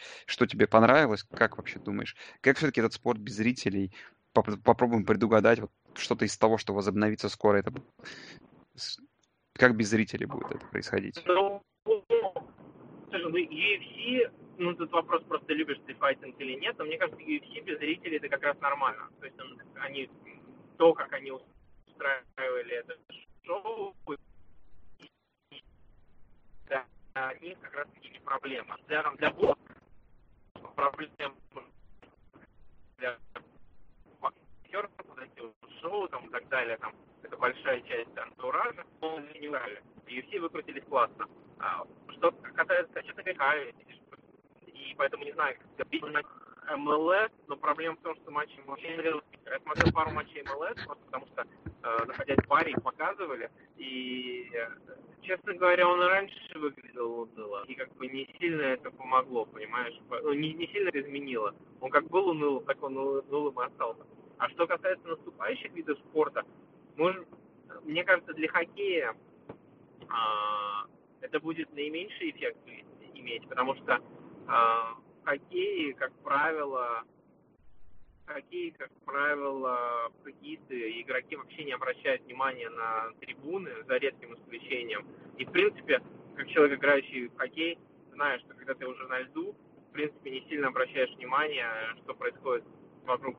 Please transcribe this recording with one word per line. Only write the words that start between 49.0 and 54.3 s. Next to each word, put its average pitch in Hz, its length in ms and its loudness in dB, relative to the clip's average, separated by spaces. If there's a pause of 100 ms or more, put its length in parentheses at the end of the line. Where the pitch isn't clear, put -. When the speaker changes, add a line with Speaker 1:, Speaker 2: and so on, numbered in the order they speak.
Speaker 2:
я 135 140 -6
смотрел 156 320 8
пару 156 200 2
матчей 147 280 -6
M 139 80 -12
L 143 160 -4
S, - 220 -6
просто - 200 -12
потому 131 220 -10
что, - 140 -8
э, - 640 -4
находясь 135 320 0
в - 100 2
баре, 156 240 4
их - 100 -2
показывали, 156 720 -6 (240)
и, 127 800 -8